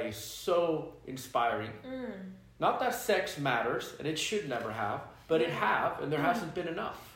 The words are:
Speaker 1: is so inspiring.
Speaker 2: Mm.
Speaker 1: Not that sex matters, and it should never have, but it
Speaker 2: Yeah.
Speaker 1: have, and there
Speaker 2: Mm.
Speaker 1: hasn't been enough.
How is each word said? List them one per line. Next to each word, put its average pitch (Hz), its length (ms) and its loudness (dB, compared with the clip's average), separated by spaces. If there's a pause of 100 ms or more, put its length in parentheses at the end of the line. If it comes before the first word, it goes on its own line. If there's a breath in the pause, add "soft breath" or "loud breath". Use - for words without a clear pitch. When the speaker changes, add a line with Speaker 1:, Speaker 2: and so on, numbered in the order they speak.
Speaker 1:
is 107 100 -6
so 170 760 0 (140)
inspiring. 117 640 0 (160)
Speaker 2:
Mm. 220 440 -8 (280)
Speaker 1:
Not 190 200 4
that 247 160 2
sex 190 420 2
matters, 131 640 0
and 139 80 -4
it 156 100 0
should 202 320 0
never 117 220 -2
have, 110 300 -2 (260 loud breath)
but 160 140 6
it 170 80 4
Speaker 2:
Yeah. - 100 -2
Speaker 1:
have, 131 420 2
and 143 100 -2
there 151 80 2
Speaker 2:
Mm. 143 60 2
Speaker 1:
hasn't 175 280 2
been 175 140 -2
enough. 185 300 -4 (180)